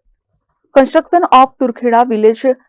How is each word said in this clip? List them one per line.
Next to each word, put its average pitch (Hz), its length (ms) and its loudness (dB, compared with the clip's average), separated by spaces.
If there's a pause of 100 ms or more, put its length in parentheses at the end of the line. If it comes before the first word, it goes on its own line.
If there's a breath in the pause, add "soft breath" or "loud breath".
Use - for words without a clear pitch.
(760)
Construction 311 500 0 (140)
of 262 120 2 (120)
તુરખેડા 240 500 -2
વિલેજ, 220 300 0 (260)